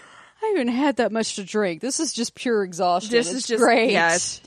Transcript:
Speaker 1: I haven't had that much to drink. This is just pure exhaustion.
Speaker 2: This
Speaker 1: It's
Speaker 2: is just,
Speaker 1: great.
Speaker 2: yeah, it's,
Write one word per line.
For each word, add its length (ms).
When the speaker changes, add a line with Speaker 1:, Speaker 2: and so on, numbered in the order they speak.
Speaker 1:
I 40
haven't 220
had 280
that 140
much 240
to 80
drink. 380
This 180
is 140
just 220
pure 280
exhaustion. 480
Speaker 2:
This 160
Speaker 1:
It's 100
Speaker 2:
is 100
just, 160
Speaker 1:
great. 280
Speaker 2:
yeah, 240
it's, 320